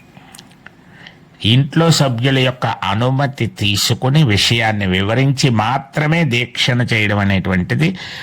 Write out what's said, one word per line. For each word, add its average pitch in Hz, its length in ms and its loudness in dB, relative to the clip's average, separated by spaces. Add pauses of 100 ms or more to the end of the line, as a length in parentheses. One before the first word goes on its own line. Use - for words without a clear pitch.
(1400)
ఇంట్లో 143 460 2
సభ్యుల 135 480 0
యొక్క 127 280 -2
అనుమతి 123 800 -2
తీసుకుని 113 760 0
విషయాన్ని 110 640 0
వివరించి 117 640 0
మాత్రమే 147 720 0
దీక్షను 123 580 -2
చేయడం 104 360 0
అనేటువంటిది 98 800 0 (240)